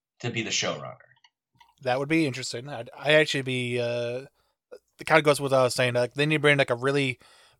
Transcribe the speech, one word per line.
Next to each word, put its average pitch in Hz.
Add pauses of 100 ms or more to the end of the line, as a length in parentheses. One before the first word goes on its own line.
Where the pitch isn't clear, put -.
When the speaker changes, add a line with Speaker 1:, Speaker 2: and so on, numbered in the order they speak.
(200)
Speaker 1:
to 120
be 110
the 101
showrunner. 76 (880)
Speaker 2:
That 135
would 143
be 160
interesting. 127
I'd, 120
I'd 143
actually 151
be, 123
uh, 120 (760)
it -
kinda 156
goes 143
with 139
what 131
I 131
was 120
saying. 127
Like, 123
they 143
need 156
to 147
bring, 143
like, 139
a 123
really 135 (420)